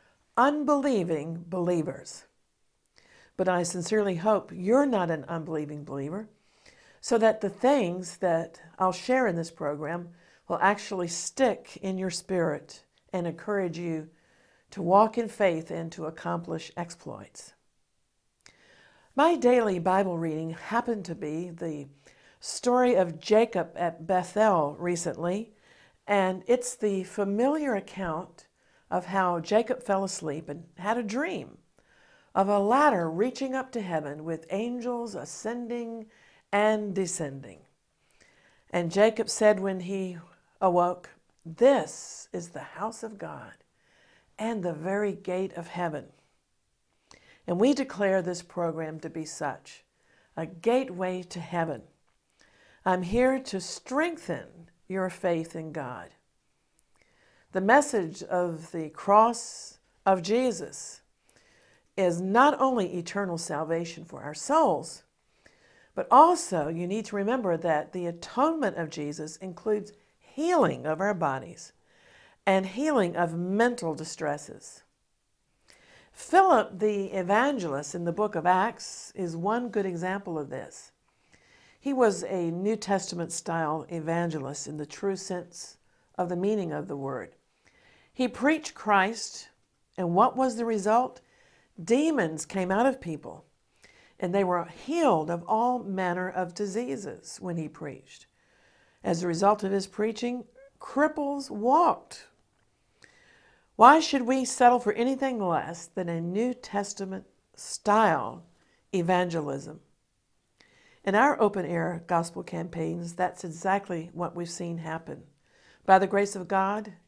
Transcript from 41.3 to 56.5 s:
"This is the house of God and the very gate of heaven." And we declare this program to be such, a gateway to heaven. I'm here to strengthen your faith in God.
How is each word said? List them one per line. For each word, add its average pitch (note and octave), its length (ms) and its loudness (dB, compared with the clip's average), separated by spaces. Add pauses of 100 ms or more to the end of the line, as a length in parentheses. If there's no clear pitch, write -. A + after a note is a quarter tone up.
"This A3 880 2
is F3 180 -8
the C#3+ 100 -14
house G3+ 420 -10
of G#3+ 160 -12
God D3+ 460 -16 (760)
and A3 240 -4
the E3+ 120 -2
very G3 400 -2
gate F#3 400 -4
of E3+ 140 -10
heaven." D#3 440 -6 (1300)
And F3+ 140 -2
we C4 140 6
declare G3 480 0
this F3 200 -6
program D#3+ 580 -6
to D#3+ 100 -10
be D#3+ 140 -8
such, - 600 -8 (520)
a E3 100 -6
gateway F#3 800 -2
to F3 160 -12
heaven. D#3+ 420 -4 (1040)
I'm F#3 160 2
here B3 380 2
to G3+ 200 -6
strengthen F3+ 1080 -6 (160)
your F#3 240 -4
faith E3+ 460 -2
in D#3+ 160 -10
God. B2 420 -10 (1400)